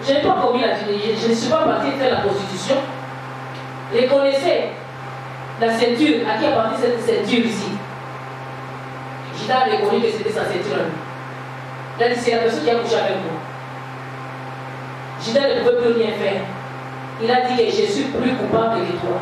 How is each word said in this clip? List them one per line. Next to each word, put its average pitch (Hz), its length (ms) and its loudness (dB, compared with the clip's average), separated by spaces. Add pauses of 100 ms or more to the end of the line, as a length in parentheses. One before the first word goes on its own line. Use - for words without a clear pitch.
je 269 60 4
n'ai 294 80 4
pas 381 220 4
commis 240 180 2
la, 226 140 2
je, 208 480 -2
je 226 60 2
ne 226 60 6
suis 247 160 0
pas 214 80 4
parti 277 340 2
faire 269 180 2
la 226 100 2
prostitution. 196 560 0 (1160)
Reconnaissez 277 760 4 (880)
la 226 120 4
ceinture, 240 440 4 (120)
à 214 100 0
qui 277 80 2
appartient - 360 2
cette - 180 2
ceinture 226 460 2
ici ? 190 240 -2 (1700)
Judas 254 200 2
a - 40 6
reconnu 226 380 4
que 226 80 4
c'était 208 200 -2
sa - 140 0
ceinture 180 300 -2
à 175 100 0
lui. 160 80 -4 (1040)
Il 226 60 4
a 247 60 4
dit, 240 100 0
c'est 233 120 2
la 226 60 2
personne 226 260 0
qui 233 60 4
a 233 60 6
couché 226 180 0
avec 185 220 2
moi. 160 240 -4 (1800)
Judas 277 240 4
ne 240 120 2
pouvait 240 180 6
plus 233 240 4
rien 214 100 2
faire. 196 300 0 (760)
Il 226 80 0
a 247 120 4
dit 247 160 0
que 233 80 6
je - 260 2
suis 277 140 0
plus 240 320 0
coupable 226 400 2 (100)
que 180 60 -2 (120)
toi. 180 180 0